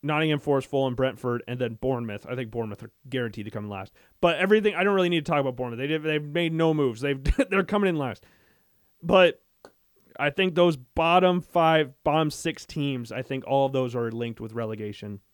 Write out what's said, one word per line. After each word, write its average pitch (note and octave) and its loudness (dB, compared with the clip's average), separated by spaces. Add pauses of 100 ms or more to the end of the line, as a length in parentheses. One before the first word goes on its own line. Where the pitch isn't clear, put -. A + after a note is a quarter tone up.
Nottingham D3+ 0
Forest, C#3 0
Fulham, C3+ 0
Brentford, A#2+ -2
and B2 -8
then A#2 -4
Bournemouth. A#2 -6
I A#2 -8
think B2 -8
Bournemouth A2 -8
are A2+ -18 (160)
guaranteed A#2 -6
to G#2+ -12
come G#2 -10
last. G2 -12 (280)
But E3+ 4
everything, G3+ 4
I E3+ -2
don't G3+ 2
really F#3 2
need E3+ 2
to D#3+ -4
talk D3+ 2
about C3+ -2
Bournemouth. A#2+ -6
They C3 -6
did, D#3 -2
they've D3+ -2
made D#3+ -2
no D#3+ 2
moves. C3 0
They've, C3+ -2 (140)
<laughs> C4 2
they're F#3+ 2
coming G3+ 2
in E3+ -2
last. C3 -6 (760)
But F3 6 (800)
I D3 0
think F#3 0
those F3 4
bottom F3+ 2
five, D#3+ 2 (100)
bottom D#3 2
six - -8
teams, C3 -6
I A#2 -6
think C3 -8
all C3+ 2
of C3+ -2
those C3 -2
are A#2 -2
linked A#2 -8
with A2 -12
relegation. G#2+ -8 (120)